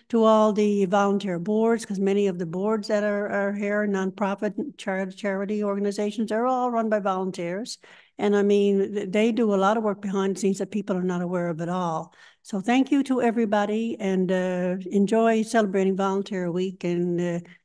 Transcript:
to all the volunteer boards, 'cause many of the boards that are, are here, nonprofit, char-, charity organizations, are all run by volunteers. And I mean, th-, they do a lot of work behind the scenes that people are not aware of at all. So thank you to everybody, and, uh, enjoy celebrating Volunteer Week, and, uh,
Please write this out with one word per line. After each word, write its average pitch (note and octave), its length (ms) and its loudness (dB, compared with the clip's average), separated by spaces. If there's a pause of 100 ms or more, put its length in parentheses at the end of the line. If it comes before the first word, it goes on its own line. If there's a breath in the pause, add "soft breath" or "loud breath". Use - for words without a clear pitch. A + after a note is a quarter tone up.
to A3+ 140 4
all A3 280 6
the G3+ 340 2
volunteer G3+ 520 2
boards, A3 480 0
'cause F#3+ 140 -6
many G3 260 2
of F3+ 140 -2
the F3+ 80 -4
boards G3+ 400 -2
that G#3 160 0
are, G#3 260 -2
are G3+ 240 -2
here, G#3 340 -2
nonprofit, G3 880 -4
char-, F#3+ 340 -4
charity G3+ 520 -4
organizations, G3+ 680 -2
are A3+ 160 0
all B3 240 0
run A3+ 180 -2
by G#3+ 100 0
volunteers. F#3+ 760 -4 (400 soft breath)
And G3+ 180 2
I G3+ 60 4
mean, G3+ 520 2
th-, G3+ 180 -6
they G#3+ 200 2
do A3 220 2
a - 20 2
lot G3 220 2
of A3 60 -2
work G3+ 180 -2
behind G3 340 -2
the - 40 -12
scenes G3 180 0
that F#3+ 140 -6
people G3 260 -2
are F3+ 60 -2
not F3+ 180 -2
aware F3 280 -2
of E3 120 -4
at E3+ 80 -6
all. E3 460 -4 (260 soft breath)
So - 180 -6
thank B3+ 320 2
you C#4 120 2
to B3+ 180 0
everybody, A3 800 0
and, F#3+ 320 0
uh, F#3 460 0 (100)
enjoy A3 560 4
celebrating G3 520 2
Volunteer F#3+ 560 -2
Week, F#3 320 -4
and, F3 380 0
uh, F3 180 -2 (260 loud breath)